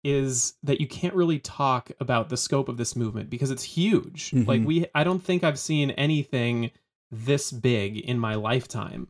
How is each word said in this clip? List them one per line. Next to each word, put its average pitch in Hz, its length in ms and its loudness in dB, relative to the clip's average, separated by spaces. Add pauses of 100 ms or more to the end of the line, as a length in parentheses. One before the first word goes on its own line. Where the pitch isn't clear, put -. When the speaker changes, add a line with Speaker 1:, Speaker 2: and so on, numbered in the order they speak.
Speaker 1:
is 135 580 0
that 143 180 0
you 147 60 0
can't 180 280 -4
really 165 260 2
talk 131 580 -2
about 120 300 0
the 123 80 -4
scope 139 320 0
of 120 80 -6
this 117 180 -4
movement 110 340 -4
because 131 220 -2
it's 131 140 -6
huge. - 680 0
Speaker 2:
Mm-hmm. 123 180 4
Speaker 1:
Like, 113 160 4
we, 165 300 2
I 151 80 4
don't 180 220 2
think 180 180 2
I've 151 160 2
seen 147 340 0
anything 120 760 0 (400)
this 123 400 0
big 110 480 0
in 123 200 -2
my 110 180 0
lifetime. 113 720 -4